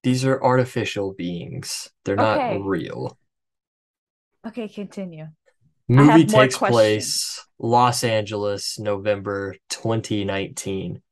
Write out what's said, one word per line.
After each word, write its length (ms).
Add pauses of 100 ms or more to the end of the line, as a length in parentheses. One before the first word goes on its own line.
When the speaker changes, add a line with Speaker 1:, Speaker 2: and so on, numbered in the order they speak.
Speaker 1:
These 220
are 180
artificial 680
beings. 760 (140)
They're 120
not 220
Speaker 2:
Okay. 240
Speaker 1:
real. 560 (1300)
Speaker 2:
Okay, 220
continue. 560
I 60 (580)
Speaker 1:
Movie 340
Speaker 2:
have 100
more 120
Speaker 1:
takes 120
Speaker 2:
questions. 200
Speaker 1:
place 680 (140)
Los 440
Angeles, 760
November 760 (140)
twenty 540
nineteen. 760 (100)